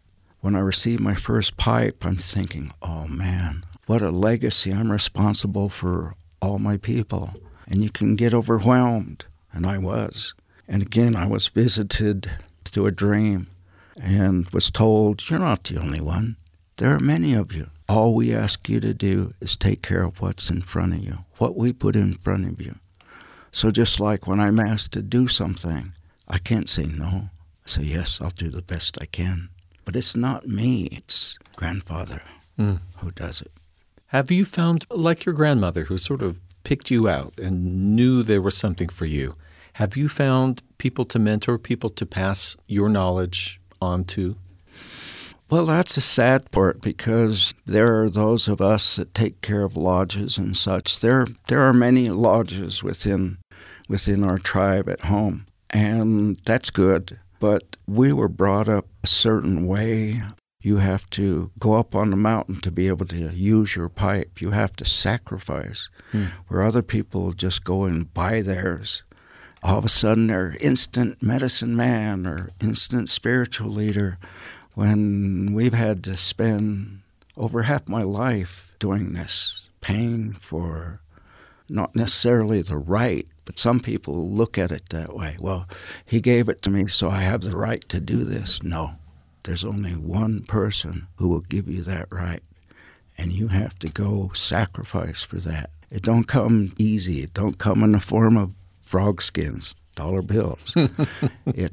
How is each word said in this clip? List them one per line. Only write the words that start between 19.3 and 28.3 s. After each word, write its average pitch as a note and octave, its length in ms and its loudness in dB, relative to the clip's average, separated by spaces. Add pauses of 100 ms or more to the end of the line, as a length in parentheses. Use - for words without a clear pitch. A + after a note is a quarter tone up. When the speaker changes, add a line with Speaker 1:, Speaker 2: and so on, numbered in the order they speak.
Speaker 1:
is - 160 -2
take - 260 0
care F#2 200 0
of F2+ 180 -4
what's F#2 300 -2
in E2+ 100 -2
front F2+ 340 -2
of F#2+ 80 -4
you, F2+ 220 -10 (140)
what - 180 0
we A#2+ 160 0
put G#2 240 0
in G2+ 180 4
front F#2+ 320 -2
of E2+ 140 -8
you." - 140 -12 (760)
So - 200 2
just A2 280 2
like G#2 280 0
when F#2+ 140 0
I'm G#2 200 4
asked A2 320 0
to G2+ 100 -4
do A#2+ 240 2
something, F2 680 -4 (360)
I F2+ 100 -2
can't G#2+ 300 0
say - 180 0
no. F2 440 -4 (340)
I - 40 -8
say, - 160 -2
"Yes, D2+ 360 -4
I'll E2 160 -4